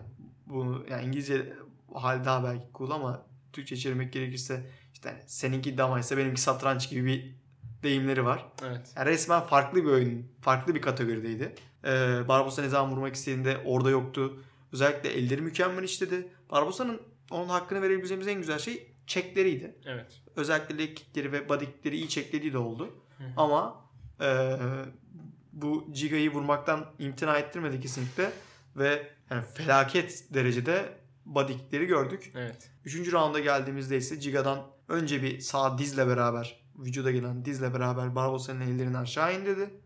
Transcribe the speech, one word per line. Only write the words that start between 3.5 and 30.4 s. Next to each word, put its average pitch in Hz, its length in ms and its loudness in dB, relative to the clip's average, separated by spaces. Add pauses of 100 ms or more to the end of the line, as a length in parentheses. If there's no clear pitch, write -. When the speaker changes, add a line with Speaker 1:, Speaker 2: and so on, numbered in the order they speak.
Speaker 1:
Türkçe 139 240 -10
çevirmek 127 360 -2
gerekirse 127 580 -4 (220)
işte - 160 -12
hani - 180 -10
"seninki 131 520 -2
damaysa 127 380 2
benimki 131 240 2
satranç" 131 500 2
gibi 127 160 0
bir - 280 0 (480)
deyimleri 135 420 2
var. 127 220 2 (180)
Speaker 2:
Evet. 123 320 -8
Speaker 1:
Yani 139 140 2
resmen 165 300 4
farklı 156 440 4
bir 151 60 2
oyun, 123 360 4 (140)
farklı 131 340 4
bir 147 80 -2
kategorideydi. 113 720 -2 (300)
Ee, - 40 -2 (400)
Barbosa 131 340 4
ne 139 60 0
zaman 135 240 2
vurmak 135 220 -2
istediğinde 131 500 -2
orada 127 260 4
yoktu. 135 540 0 (280)
Özellikle 143 360 2
elleri 127 320 0
mükemmel 180 420 0
işledi. 180 460 -2 (220)
Barbosa'nın 190 500 0 (300)
onun 175 180 -4
hakkını 180 340 0
verebileceğimiz 190 460 0
en 202 100 -2
güzel 156 200 -2
şey 233 340 -8 (140)
çekleriydi. 180 680 0 (100)
Speaker 2:
Evet. 123 340 -10 (160)
Speaker 1:
Özellikle 156 420 0
leg 156 180 -4
kickleri 139 360 -6
ve 143 160 -2
body 143 160 2
kickleri 143 320 -6
iyi 160 120 -4
çeklediği 147 440 -4
de 131 60 0
oldu. 117 360 -4 (240)
Speaker 2:
Hı 135 60 -14
hı. 127 120 -12
Speaker 1:
Ama, 156 480 2 (360)
e, 131 360 2 (960)
bu 151 400 -2
Giga'yı 151 400 0
vurmaktan 143 540 2 (120)
imtina 147 400 0
ettirmedi 147 420 -4
kesinlikle. 131 520 -2 (440)
Ve 143 360 2 (180)
yani 117 140 -2 (100)
felaket 160 720 2 (100)
derecede 127 640 2 (280)